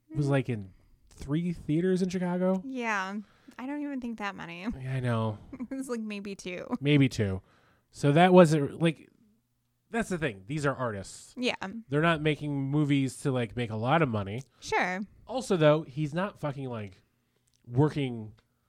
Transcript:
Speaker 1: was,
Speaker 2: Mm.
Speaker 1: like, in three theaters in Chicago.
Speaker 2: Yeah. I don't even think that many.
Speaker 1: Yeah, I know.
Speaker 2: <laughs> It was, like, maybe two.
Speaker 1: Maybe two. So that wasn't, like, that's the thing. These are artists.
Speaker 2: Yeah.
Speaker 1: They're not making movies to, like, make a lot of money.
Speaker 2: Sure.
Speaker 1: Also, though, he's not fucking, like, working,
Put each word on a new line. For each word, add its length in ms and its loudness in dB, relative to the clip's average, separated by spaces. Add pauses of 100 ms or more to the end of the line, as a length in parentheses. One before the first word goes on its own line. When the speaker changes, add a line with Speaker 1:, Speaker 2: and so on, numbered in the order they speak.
(160)
Speaker 1:
was, 120 0
Speaker 2:
Mm. 20 2
Speaker 1:
like, 200 2
in 220 -6 (380)
three 440 -4
theaters 480 0
in 80 0
Chicago. 560 0
Speaker 2:
Yeah. 500 -4 (420)
I 80 -10
don't 160 -6
even 180 -6
think 200 -8
that 160 -8
many. 260 -12 (200)
Speaker 1:
Yeah, 120 -6
I 60 -2
know. 380 -2 (140)
Speaker 2:
<laughs> 80 -14 (100)
It 60 -10
was, 140 -8
like, 120 -6
maybe 340 -8
two. 300 -10 (160)
Speaker 1:
Maybe 280 6
two. 320 -2 (500)
So 220 0
that 200 8
wasn't, 480 8
like, 280 -2 (840)
that's 180 -4
the 80 -4
thing. 300 -4
These 180 -4
are 100 2
artists. 640 -8
Speaker 2:
Yeah. 180 -2 (340)
Speaker 1:
They're 120 2
not 200 4
making 480 -2
movies 520 2
to, 100 0
like, 260 -2
make 140 -2
a 40 -6
lot 260 2
of 80 2
money. 340 -4 (160)
Speaker 2:
Sure. 420 -2 (260)
Speaker 1:
Also, 300 -2
though, 260 6
he's 300 -6
not 260 -6
fucking, 300 -6
like, 320 -10 (680)
working, 640 0 (380)